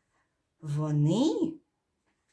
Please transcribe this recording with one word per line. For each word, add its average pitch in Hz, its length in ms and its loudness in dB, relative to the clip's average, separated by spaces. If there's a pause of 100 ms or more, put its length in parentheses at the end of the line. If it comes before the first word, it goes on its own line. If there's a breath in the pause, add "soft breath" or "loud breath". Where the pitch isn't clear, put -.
(600)
вони 151 920 0 (800)